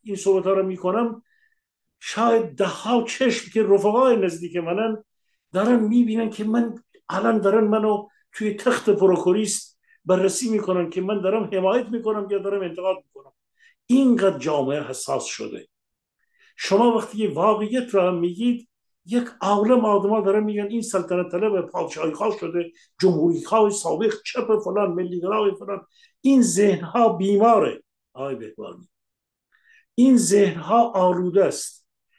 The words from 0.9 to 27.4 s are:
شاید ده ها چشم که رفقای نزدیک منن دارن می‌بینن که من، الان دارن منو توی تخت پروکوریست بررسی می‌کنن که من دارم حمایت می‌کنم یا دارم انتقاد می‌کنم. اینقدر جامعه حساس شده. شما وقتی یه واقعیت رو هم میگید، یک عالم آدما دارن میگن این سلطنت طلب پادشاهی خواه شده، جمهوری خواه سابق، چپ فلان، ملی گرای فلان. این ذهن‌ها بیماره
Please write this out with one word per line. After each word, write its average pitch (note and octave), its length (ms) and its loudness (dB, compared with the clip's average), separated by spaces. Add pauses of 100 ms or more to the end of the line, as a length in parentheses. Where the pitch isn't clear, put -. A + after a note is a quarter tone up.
شاید A3+ 560 0
ده G3 100 0
ها A3+ 380 -2
چشم - 480 -2
که A3 120 0
رفقای G#3+ 540 4
نزدیک E3+ 380 -4
منن G3+ 480 -4 (500)
دارن A3 260 2
می‌بینن A3 500 2
که - 140 -8
من، A3+ 320 -2 (340)
الان G#3+ 320 0
دارن G#3 220 4
منو G#3+ 440 0 (240)
توی G#3+ 220 -4
تخت A#3+ 360 -2
پروکوریست F#3+ 920 0 (260)
بررسی F#3+ 440 0
می‌کنن F3+ 400 -2
که F#3 120 -6
من G3 200 -4
دارم G3 320 -2
حمایت G#3 360 0
می‌کنم G#3+ 420 -4
یا G3+ 80 -2
دارم G3 220 -6
انتقاد F3+ 360 -6
می‌کنم. - 340 -20 (540)
اینقدر A3+ 520 2
جامعه C#3+ 460 -2
حساس C3 420 -8
شده. - 420 -12 (880)
شما A3+ 420 2
وقتی G#3 200 -6
یه G#3 160 -2
واقعیت G#3+ 560 0
رو G3 120 2
هم F3 180 0
میگید، G#3 500 -4 (360)
یک A#3+ 220 -2 (140)
عالم G#3+ 440 2
آدما G3+ 360 2
دارن G3 220 2
میگن G#3 260 -4
این A#3 120 -4
سلطنت F3 500 -4
طلب F#3+ 300 -2
پادشاهی D#3+ 520 -6
خواه G#3 260 -4
شده، E3+ 320 -6 (300)
جمهوری E3+ 420 2
خواه G#3+ 260 4
سابق، F3+ 440 -2 (120)
چپ A3 340 -2
فلان، F#3+ 320 -2
ملی F3 300 -6
گرای G3+ 380 0
فلان. G3 260 -10 (360)
این C4+ 200 6
ذهن‌ها G3+ 680 2
بیماره G3 760 2 (300)